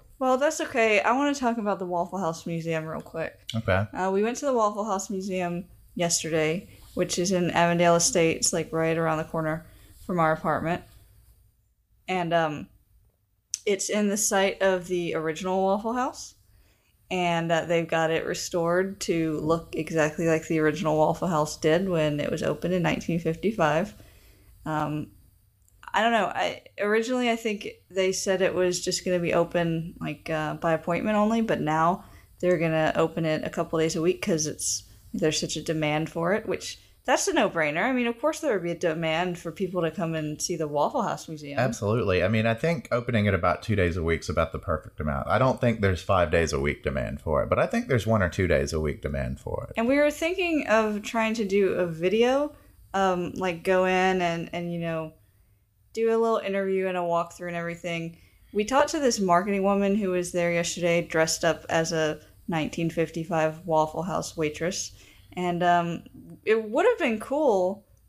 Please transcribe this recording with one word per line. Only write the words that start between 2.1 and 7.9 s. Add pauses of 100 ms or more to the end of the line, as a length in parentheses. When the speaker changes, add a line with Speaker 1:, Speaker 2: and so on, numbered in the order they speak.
Speaker 1:
House
Museum
real
quick. (160)
Speaker 2:
Okay.
Speaker 1:
Uh,
we
went
to
the
Waffle
House
Museum (280)
yesterday, (240)
which
is
in
Avondale